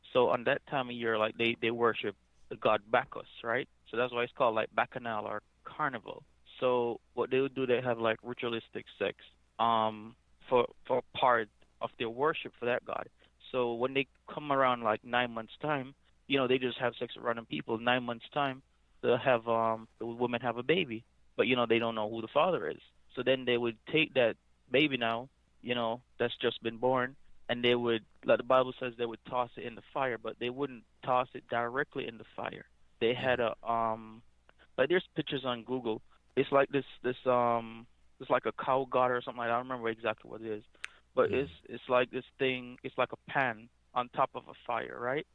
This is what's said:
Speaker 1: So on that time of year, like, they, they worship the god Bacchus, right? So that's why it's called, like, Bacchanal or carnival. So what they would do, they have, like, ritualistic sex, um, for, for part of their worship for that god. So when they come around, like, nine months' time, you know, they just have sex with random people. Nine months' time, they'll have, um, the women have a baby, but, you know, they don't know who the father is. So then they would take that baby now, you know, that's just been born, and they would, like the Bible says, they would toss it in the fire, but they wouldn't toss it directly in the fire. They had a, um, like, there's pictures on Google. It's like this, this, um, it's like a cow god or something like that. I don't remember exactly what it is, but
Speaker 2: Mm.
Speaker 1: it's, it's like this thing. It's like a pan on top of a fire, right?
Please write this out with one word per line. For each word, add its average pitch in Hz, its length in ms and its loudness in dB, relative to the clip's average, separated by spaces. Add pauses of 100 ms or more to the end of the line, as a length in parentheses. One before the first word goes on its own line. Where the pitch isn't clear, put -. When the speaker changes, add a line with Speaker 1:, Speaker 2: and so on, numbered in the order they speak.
(140)
Speaker 1:
So 123 160 6
on 123 160 0
that 131 220 0
time 131 220 -4
of 120 60 -8
year, 113 220 0
like, 107 200 0
they, 117 240 2
they 117 100 2
worship 117 440 0 (340)
the - 60 -8
god 107 340 2
Bacchus, 123 380 0 (160)
right? 117 240 -2 (220)
So 113 80 -4
that's 123 140 0
why 120 120 0
it's 120 100 -6
called, 117 220 2
like, 110 180 -2
Bacchanal 117 520 -2
or 107 160 -6 (240)
carnival. - 580 -6 (360)
So 123 400 2 (140)
what 120 160 -2
they 131 100 2
would 135 140 0
do, 131 120 -2
they 123 160 2
have, 120 180 0
like, 113 240 2
ritualistic 117 600 -6 (120)
sex, - 200 -2 (420)
um, 110 560 2 (320)
for, 123 180 6 (220)
for 127 160 0 (120)
part 117 340 4 (320)
of 117 180 -6
their 117 100 -4
worship 131 500 -2
for 120 60 -6
that 123 200 0
god. - 220 -6 (440)
So 120 240 0
when 127 180 0
they 139 140 2 (260)
come 151 180 -4
around, 127 320 4
like, 110 200 2
nine 120 280 0
months' 113 300 -10
time, 139 320 -2 (340)
you 139 100 2
know, 131 100 2
they 127 100 4
just 127 220 -2
have 120 180 0
sex - 180 -8
with 107 80 -16
random 117 220 -4
people. 127 320 -4
Nine 123 260 0
months' 120 300 -8
time, 135 300 -2 (380)
they'll 120 160 4
have, 120 300 2
um, 113 400 2 (120)
the 113 80 -6
women 120 340 -2
have 120 160 -2
a 123 60 -8
baby, 131 400 -2 (340)
but, 113 100 4
you 127 80 4
know, 120 120 2
they 117 120 4
don't 113 160 -2
know 107 140 -2
who 113 120 -6
the 113 60 -8
father 147 400 2
is. 76 140 -8 (340)
So 131 80 -6
then 131 220 2
they 123 120 2
would 120 200 0 (140)
take 156 240 0
that 120 200 4 (360)
baby 139 260 2
now, 117 320 -2 (320)
you 120 120 -4
know, 117 280 -2 (180)
that's 120 180 0
just - 240 -2
been 113 160 -4
born, 127 380 0 (320)
and 120 160 -4
they 120 100 6
would, 120 300 2 (220)
like 120 120 6
the 120 60 -4
Bible 127 360 4
says, 123 180 -6
they 120 80 -2
would 113 220 -8
toss 123 280 -2
it - 80 -10
in 120 100 -10
the 107 80 -16 (120)
fire, 131 240 -2
but 110 220 -8
they 120 120 -2
wouldn't 127 320 -6 (200)
toss 127 300 2
it 127 160 -12
directly 123 580 -4
in 113 120 -12
the - 40 -16 (120)
fire. - 300 -8 (340)
They 117 160 2
had 127 240 0
a, 117 160 0 (120)
um, 113 540 -4 (560)
like, 135 120 4
there's 180 260 2
pictures 143 280 -4
on 123 200 -4
Google. 117 380 -4 (340)
It's - 160 2
like 139 180 6
this, 139 160 0 (160)
this, 127 140 -2 (100)
um, 117 600 0 (320)
it's 131 100 -14
like 127 160 2
a 113 60 0 (120)
cow 135 240 2
god 127 220 2
or 123 140 0
something 120 160 -10
like 120 80 -4
that. 117 80 0
I - 20 2
don't 127 100 -4
remember 123 220 -4
exactly 113 400 -4
what 113 120 -12
it 113 60 -8
is, 107 160 -6 (520)
but 127 160 4
Speaker 2:
Mm. - 20 0
Speaker 1:
it's, 135 180 -2 (160)
it's - 220 -14
like 127 220 4
this 127 140 -6 (120)
thing. 123 460 -2
It's - 140 -10
like 127 140 0
a - 200 -14
pan 120 380 -2 (260)
on 123 140 -2
top 131 260 0
of - 120 -10
a - 60 -20 (140)
fire, 117 320 -4
right? 127 360 -4